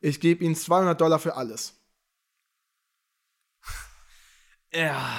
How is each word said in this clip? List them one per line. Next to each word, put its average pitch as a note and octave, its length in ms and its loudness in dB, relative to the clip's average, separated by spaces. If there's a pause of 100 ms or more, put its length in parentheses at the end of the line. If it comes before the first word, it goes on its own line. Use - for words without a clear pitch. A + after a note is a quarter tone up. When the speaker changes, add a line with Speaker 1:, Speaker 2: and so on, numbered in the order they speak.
Speaker 1:
Ich D3 180 -2
gebe E3+ 240 4
Ihnen D#3+ 120 2
zweihundert E3+ 460 2
Dollar D#3+ 180 4
für D#3+ 160 -4
alles. A#2 400 -8 (3000)
Speaker 2:
Ja. D3+ 320 -2 (160)